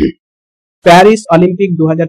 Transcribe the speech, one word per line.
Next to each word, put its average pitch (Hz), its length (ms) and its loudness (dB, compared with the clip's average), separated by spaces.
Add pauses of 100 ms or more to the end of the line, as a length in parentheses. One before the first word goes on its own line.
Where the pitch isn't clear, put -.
(840)
প্যারিস 190 480 2
অলিম্পিক 180 480 -2
দু 156 80 -2
হাজার 160 220 -4